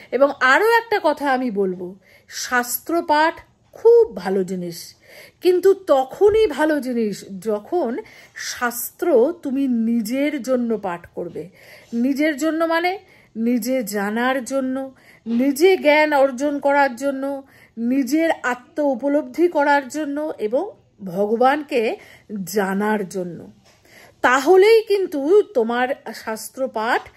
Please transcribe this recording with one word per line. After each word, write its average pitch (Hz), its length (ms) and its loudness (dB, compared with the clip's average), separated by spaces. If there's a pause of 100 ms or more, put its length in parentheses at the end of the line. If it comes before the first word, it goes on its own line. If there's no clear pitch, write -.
(120)
এবং 277 180 4 (100)
আরও 302 300 4
একটা 453 320 2
কথা 285 300 0
আমি 254 180 0
বলবো, 185 460 -4 (320)
শাস্ত্রপাঠ 311 1080 -2 (420)
খুব 453 400 6
ভালো 190 280 -2
জিনিস, 175 500 -10 (460)
কিন্তু 359 340 4
তখনই 392 720 2
ভালো 302 340 0
জিনিস 233 440 -4 (160)
যখন 226 580 -4 (360)
শাস্ত্র 254 1080 -2
তুমি 277 260 -2
নিজের 233 720 -2
জন্য 240 360 -2
পাঠ 175 360 -8
করবে। 175 340 -12 (440)
নিজের 269 440 0
জন্য 311 280 -2
মানে 339 340 -2 (380)
নিজে 240 460 -2
জানার 220 640 -2
জন্য, 262 500 -6 (320)
নিজে 269 500 2
জ্ঞান 302 360 4
অর্জন 277 460 2
করার 277 380 2
জন্য, 269 460 -6 (360)
নিজের 269 520 0 (120)
আত্ম - 400 -4
উপলব্ধি 285 640 0
করার 285 400 2
জন্য 302 500 -6
এবং 254 320 -2 (340)
ভগবানকে 233 920 0 (480)
জানার 202 640 -2
জন্য। 180 440 -10 (680)
তাহলেই 370 640 6
কিন্তু 381 600 2 (120)
তোমার 240 340 0 (260)
শাস্ত্রপাঠ 233 880 -6 (140)